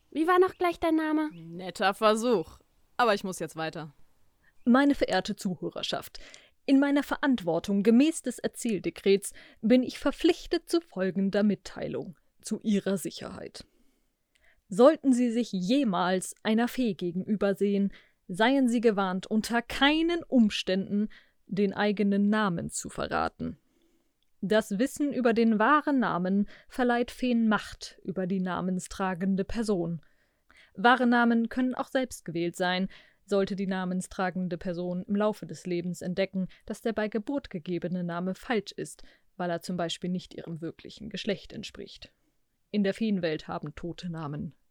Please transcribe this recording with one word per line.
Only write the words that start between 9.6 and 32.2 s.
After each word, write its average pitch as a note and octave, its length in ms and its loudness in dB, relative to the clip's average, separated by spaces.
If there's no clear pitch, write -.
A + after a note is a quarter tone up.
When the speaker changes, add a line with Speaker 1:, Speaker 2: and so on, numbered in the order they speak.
Speaker 3:
bin B3+ 200 6
ich - 160 -8
verpflichtet - 720 0
zu E4+ 100 2
folgender F#3+ 640 -2
Mitteilung, - 720 -2
zu G#3 220 -6
Ihrer G3 360 0
Sicherheit. - 680 -12
Sollten C4+ 380 6
Sie B3 180 2
sich A3+ 220 -2
jemals F#3 880 0
einer A3 240 2
Fee A#3 280 -2
gegenübersehen, G3 1000 0
seien A#3+ 440 2
Sie A#3+ 100 2
gewarnt, F#3+ 460 0
unter A3 340 0
keinen D#4+ 640 0
Umständen G3+ 880 0
den G3 300 -2
eigenen G3+ 560 2
Namen F#3+ 400 0
zu - 180 -8
verraten. D#2+ 680 -4
Das G#3 380 0
Wissen C#4 340 -2
über A#3+ 220 2
den A3+ 240 4
wahren C#4+ 400 4
Namen F#3 500 0
verleiht A#3+ 400 0
Feen A#3 400 0
Macht - 520 -4
über F#3 240 -6
die F#3+ 140 -2
namenstragende F#3 1040 -2
Person. F3 560 -4
Wahre B3 320 4
Namen A#3 440 4
können B3+ 240 -2
auch - 140 -4
selbst - 360 -4